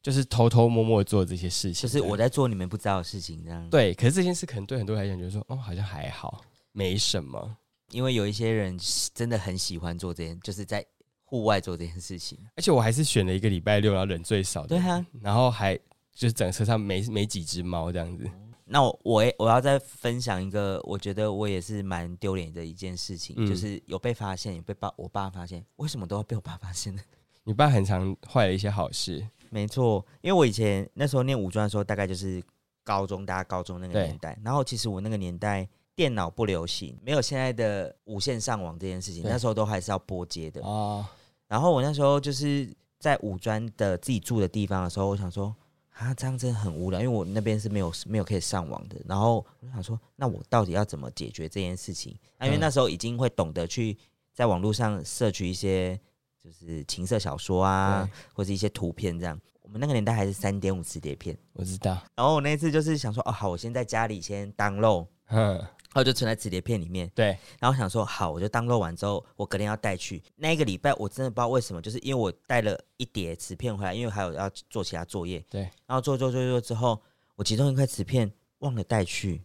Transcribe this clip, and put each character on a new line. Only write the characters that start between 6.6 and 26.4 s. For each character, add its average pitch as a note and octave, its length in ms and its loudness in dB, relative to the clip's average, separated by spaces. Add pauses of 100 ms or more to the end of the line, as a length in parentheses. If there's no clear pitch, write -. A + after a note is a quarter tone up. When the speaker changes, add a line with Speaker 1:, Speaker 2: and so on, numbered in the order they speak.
Speaker 1:
没 F#2+ 240 0
什 G#2 280 0
么。” C2 340 -10 (320)
Speaker 2:
因 A#2 140 -4
为 C3 100 2
有 G#2 140 2
一 G#2 40 0
些 A2+ 200 0
人 F#2+ 260 0 (360)
真 A#2 140 -2
的 A#2 120 0
很 F#2 180 -4
喜 F2+ 200 -4
欢 E2+ 200 -4
做 F2 160 -6
这 E2+ 120 -6
件， E2+ 160 -10
就 G2+ 120 -8
是 G2+ 100 -8
在 G2+ 220 -4 (380)
户 A#2 220 -2
外 G#2 140 4
做 F2+ 160 -6
这 E2+ 120 -6
件 E2+ 120 -10
事 F2 200 -12
情。 - 180 -12 (180)
Speaker 1:
而 - 60 -6
且 - 80 2
我 C#3+ 100 8
还 A2+ 120 4
是 C#3 120 2
选 G#2+ 220 4
了 F#2 80 2
一 F#2+ 60 2
个 G#2+ 100 4
礼 F#2 100 2
拜 G#2 200 4
六， G#2 140 6
然 F#2+ 60 4
后 F#2+ 60 2
人 F2+ 160 -2
最 G2 220 2
少 E2+ 200 -4
的。 E2+ 40 -8
Speaker 2:
对 D#3+ 100 2
啊。 F3+ 260 2 (180)
Speaker 1:
然 G2+ 120 0
后 B2 160 6
还， G#2+ 260 2 (360)
就 - 160 0
是 A2+ 60 2
整 G2+ 140 2
个 F#2 40 0
车 A2 120 0
上 A2 160 4
没， G2 300 0
没 G#2 160 0
几 G#2 180 -4
只 E2+ 200 -4
猫 F2 280 -2
这 F2+ 60 -2
样 E2+ 180 -6
子。 E2+ 140 -8 (360)
Speaker 2:
那 C#3 180 4
我， - 200 2
我 A2 200 6
也， A#2+ 160 4
我 A2 100 4
要 A#2+ 100 8
再 C#3 200 4
分 A#2+ 420 -4
享 G2 220 -2
一 F#2+ 80 -4
个， G2 320 0
我 G2 140 -6
觉 G2+ 160 -4
得 G#2+ 180 0
我 G#2 160 -2
也 F#2+ 120 0
是 G2+ 220 -6
蛮 F2 360 -4
丢 F#2+ 180 -2
脸 E2+ 160 -4
的 E2+ 120 -8
一 E2 100 -8
件 F#2 220 -8
事 F2 220 -8
情， - 220 -10
Speaker 1:
嗯。 G#2+ 80 4
Speaker 2:
就 F#2+ 80 2
是 G2 300 -4
有 F#2 120 -8
被 A#2+ 160 -2
发 G2 220 -4
现， F#2 200 -8
有 E2 60 -12
被 - 120 -10
爸， G2+ 220 -6
我 F2+ 120 -10
爸 G2 220 -6
发 F2+ 160 -12
现。 F2 180 -12 (140)
为 D3+ 100 -6
什 C3+ 120 -6
么 F#2 60 -6
都 F#2 120 -4
要 G#2+ 60 -4
被 A#2 120 -6
我 G2 60 -4